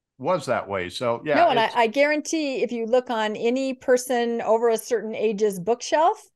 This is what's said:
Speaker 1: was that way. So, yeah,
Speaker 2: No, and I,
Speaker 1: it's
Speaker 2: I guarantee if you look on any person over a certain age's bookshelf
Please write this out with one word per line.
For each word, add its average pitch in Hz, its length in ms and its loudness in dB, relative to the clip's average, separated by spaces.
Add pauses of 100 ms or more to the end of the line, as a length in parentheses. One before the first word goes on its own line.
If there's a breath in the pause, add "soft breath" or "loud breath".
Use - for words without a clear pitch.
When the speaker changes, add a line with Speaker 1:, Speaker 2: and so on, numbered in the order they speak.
(180)
Speaker 1:
was 156 280 0
that 110 200 0
way. 95 220 -2
So, 117 380 -2
yeah, 151 100 2
Speaker 2:
No, 330 140 4
and 247 100 2
I, 220 60 2
Speaker 1:
it's - 100 -4
Speaker 2:
I 233 120 4
guarantee 294 720 0
if 240 100 -4
you 226 140 -4
look 254 240 0
on 214 260 -2
any 254 380 -2
person 240 680 0
over 226 300 2
a 226 80 2
certain 220 360 -4
age's 208 460 0
bookshelf 302 600 0 (160)